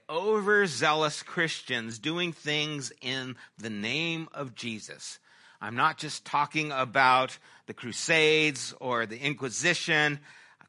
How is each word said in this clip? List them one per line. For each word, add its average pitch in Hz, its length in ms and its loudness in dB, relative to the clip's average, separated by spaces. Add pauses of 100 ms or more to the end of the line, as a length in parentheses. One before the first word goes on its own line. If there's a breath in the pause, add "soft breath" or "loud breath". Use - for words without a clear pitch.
overzealous 170 1120 2
Christians 120 760 -4
doing 165 340 -4
things 147 580 -4 (100)
in 127 360 -6 (200 loud breath)
the 110 120 -8
name 151 640 -4
of 135 220 -10
Jesus. 104 640 -12 (420 loud breath)
I'm 107 140 -8
not 151 220 2
just - 280 -10
talking 147 460 0
about 131 640 4 (280 loud breath)
the 135 80 -10
Crusades 156 1040 2
or 123 260 -2
the 110 140 -10
Inquisition. 147 1000 0 (500 loud breath)